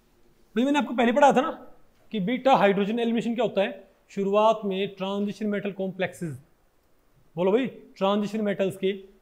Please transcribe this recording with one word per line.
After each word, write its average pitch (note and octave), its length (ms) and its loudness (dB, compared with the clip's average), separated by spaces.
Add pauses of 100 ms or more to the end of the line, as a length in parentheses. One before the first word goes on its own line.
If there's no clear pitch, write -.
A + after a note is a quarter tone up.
(560)
भाई, A#3+ 80 2
मैंने C#4+ 140 2
आपको C#4 160 -2
पहले A#3 180 2
पढ़ाया C#4 200 6
था A#3 80 4
ना D#4+ 100 -2 (640)
कि A3 100 -4
बीटा B3+ 340 2
हाइड्रोजन G3+ 420 2
एलिमिनेशन A#3 360 -2
क्या A3+ 100 0
होता G3 180 0
है। - 260 -6 (220)
शुरुआत G#3 540 2
में G3 320 -4
transition G3+ 500 -4
metal G3+ 260 -4
complexes, F3+ 640 -6 (1000)
बोलो F#3 160 2
भाई, B3+ 140 2
transition G#3 760 -4
metals G3 360 -2
के F#3+ 160 -2 (300)